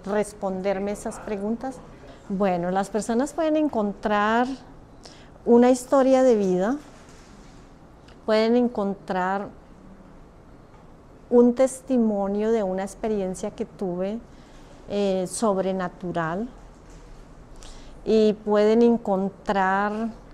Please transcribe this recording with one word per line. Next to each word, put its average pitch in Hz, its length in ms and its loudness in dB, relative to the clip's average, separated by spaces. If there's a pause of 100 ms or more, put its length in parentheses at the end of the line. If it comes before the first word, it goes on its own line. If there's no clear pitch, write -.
responderme 196 840 -4
esas - 300 -10
preguntas. 220 560 -6 (540)
Bueno, 180 400 -2
las 190 180 -2
personas 233 460 -4
pueden 311 200 0
encontrar 214 920 0 (1000)
una 240 260 6
historia 262 520 4
de 254 140 6
vida, 196 420 0 (1500)
pueden 226 320 2
encontrar 196 920 -2 (1800)
un 240 260 6
testimonio 220 960 0
de 226 120 0
una 190 200 -4
experiencia 202 680 -6
que 202 160 -8
tuve, 190 540 -6 (680)
eh, 196 400 -2
sobrenatural, 185 1200 -4 (1600)
y 214 260 4
pueden 214 480 2
encontrar 202 1300 0 (260)